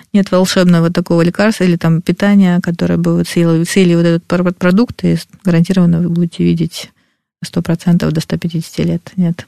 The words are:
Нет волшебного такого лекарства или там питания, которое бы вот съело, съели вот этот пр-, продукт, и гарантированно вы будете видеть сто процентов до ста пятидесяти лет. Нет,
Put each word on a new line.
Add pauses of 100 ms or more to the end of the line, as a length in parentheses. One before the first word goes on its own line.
(140)
Нет
волшебного
такого
лекарства
или
там
питания,
которое
бы
вот
съело,
съели
вот
этот
пр-,
продукт,
и (260)
гарантированно
вы
будете
видеть (520)
сто
процентов
до
ста
пятидесяти
лет.
Нет,